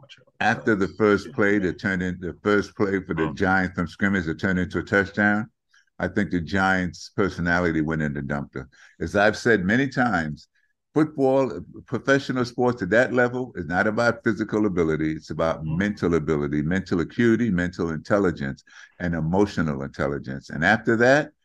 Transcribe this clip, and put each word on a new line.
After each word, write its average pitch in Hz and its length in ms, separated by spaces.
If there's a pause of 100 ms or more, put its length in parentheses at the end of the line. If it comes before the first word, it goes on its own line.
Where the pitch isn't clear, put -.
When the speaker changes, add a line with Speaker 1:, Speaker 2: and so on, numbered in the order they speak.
Speaker 1:
much - 180
earlier. - 120 (100)
Speaker 2:
After 110 320
Speaker 1:
So, 107 40 (100)
Speaker 2:
the - 20
first 104 380
Speaker 1:
yeah. 76 60
Speaker 2:
play 104 260
that 90 220
turned 95 220
in, 90 180
the 82 220
first 104 340
play 98 260
for 90 120
the 80 140
Speaker 1:
Mm. 71 80
Speaker 2:
Giants 92 380
from 87 140
scrimmage 98 380
that 80 120
turned 92 200
into 92 200
a 82 60
touchdown, 104 680 (480)
I 90 100
think 92 220
the 90 100
Giants' 92 760
personality 87 680
went 78 200
in 73 120
the 71 80
dumpster. 69 440 (340)
As - 160
I've 104 200
said 107 280
many 127 240
times, 92 600 (460)
football, 135 680 (260)
professional 127 580
sports 123 380
at 87 80
that 120 220
level 123 420
is 87 120
not 90 200
about 117 380
physical 107 420
ability. 80 460
It's 78 180
about 78 340
Speaker 1:
Mm. 78 120
Speaker 2:
mental 95 380
ability, 73 480
mental 90 380
acuity, 113 500
mental 90 400
intelligence, 80 760 (340)
and 87 160
emotional 80 680
intelligence. 67 680
And 71 140
after 113 320
that, 135 360 (120)